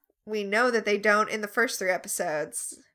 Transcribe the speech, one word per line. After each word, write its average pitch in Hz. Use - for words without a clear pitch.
We 214
know 220
that 226
they 208
don't 208
in 214
the 208
first 240
three 190
episodes. 170